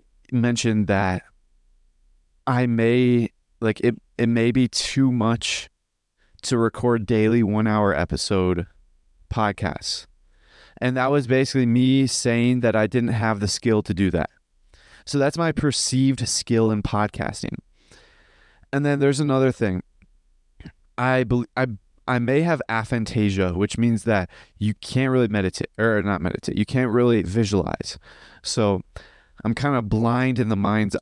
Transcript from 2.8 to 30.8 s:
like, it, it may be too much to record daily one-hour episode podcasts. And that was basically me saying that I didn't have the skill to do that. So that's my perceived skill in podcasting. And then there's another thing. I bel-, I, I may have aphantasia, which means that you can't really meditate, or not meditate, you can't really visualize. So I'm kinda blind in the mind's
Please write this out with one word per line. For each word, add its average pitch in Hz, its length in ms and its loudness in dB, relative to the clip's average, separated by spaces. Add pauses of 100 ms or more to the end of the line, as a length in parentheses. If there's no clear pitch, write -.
like, 110 200 0
it, 117 140 2 (220)
it 117 100 0
may 117 240 2
be 123 160 2
too - 460 0
much 117 560 -2 (720)
to - 160 -2
record 113 480 0
daily 113 380 2
one-hour 107 520 2
episode 90 720 -2 (640)
podcasts. - 760 -6 (720)
And 127 160 -2
that 131 140 0
was 143 160 0
basically 131 400 2
me 131 400 4
saying 120 540 0
that 113 140 2
I 110 120 2
didn't 120 260 -2
have 110 260 -2
the 104 80 -2
skill 107 360 0
to 101 100 -4
do 92 180 0
that. 82 200 -2 (720)
So 143 140 -2
that's 139 180 0
my 165 140 0
perceived 131 760 0
skill 113 440 0
in 104 100 -2
podcasting. - 800 -4 (1120)
And 139 100 0
then 143 160 0
there's 139 200 4
another 131 320 2
thing. 95 320 -2 (1120)
I 127 260 0
bel-, 123 220 0 (120)
I, 131 100 2 (400)
I 127 120 0
may 131 220 2
have 165 280 0
aphantasia, 104 840 0
which 101 220 -2
means 117 260 0
that 101 260 0 (300)
you 104 160 0
can't 131 360 -2
really 127 160 2
meditate, 101 420 -2 (100)
or 110 240 2
not 101 180 0
meditate, - 360 -4
you 104 80 0
can't 127 260 -2
really 117 320 4
visualize. 95 720 -2 (460)
So 101 380 0 (640)
I'm 113 120 -2
kinda 135 260 0
blind 117 560 0
in 113 120 0
the 110 60 0
mind's 104 460 0